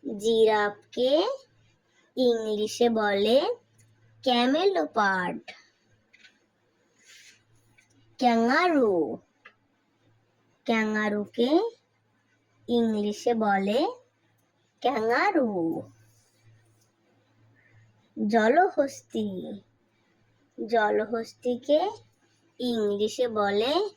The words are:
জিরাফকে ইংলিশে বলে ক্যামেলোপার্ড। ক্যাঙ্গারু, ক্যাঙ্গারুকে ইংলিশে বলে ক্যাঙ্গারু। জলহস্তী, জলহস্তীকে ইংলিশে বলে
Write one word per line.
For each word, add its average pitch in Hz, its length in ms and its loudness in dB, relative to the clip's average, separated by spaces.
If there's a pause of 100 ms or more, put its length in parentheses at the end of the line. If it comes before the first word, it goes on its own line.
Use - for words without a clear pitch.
জিরাফকে 220 1200 0 (880)
ইংলিশে 220 720 0
বলে 220 640 2 (680)
ক্যামেলোপার্ড। 254 1200 0 (2750)
ক্যাঙ্গারু, 240 1000 2 (1500)
ক্যাঙ্গারুকে 214 960 0 (1080)
ইংলিশে 226 680 0
বলে 214 580 0 (880)
ক্যাঙ্গারু। 226 1040 0 (2500)
জলহস্তী, 226 1300 0 (1040)
জলহস্তীকে 233 1200 0 (680)
ইংলিশে 220 720 -2
বলে 220 680 0